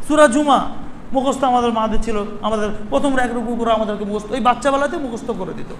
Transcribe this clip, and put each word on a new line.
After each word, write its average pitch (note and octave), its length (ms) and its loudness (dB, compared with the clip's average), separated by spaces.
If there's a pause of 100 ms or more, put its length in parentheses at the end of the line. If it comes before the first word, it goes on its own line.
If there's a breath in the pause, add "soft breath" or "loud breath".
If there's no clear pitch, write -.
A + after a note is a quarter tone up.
সূরা D4+ 180 8
জুমা C4 400 4 (460)
মুখস্থ C4 320 0
আমাদের B3 280 2
মাদের A3 300 2
ছিল, G#3 220 0 (180)
আমাদের G#3+ 280 -2 (200)
প্রথম C4+ 280 2
এক A#3+ 160 0
রুকু A#3 220 -4
করে A3+ 160 0
আমাদেরকে G#3+ 320 -2
মুখস্থ, G#3 280 -6
ওই C4 80 -2
বাচ্চাবেলাতে C#4 560 0
মুখস্থ A#3+ 340 -6
করে F#3 240 -6
দিত। A2+ 260 -8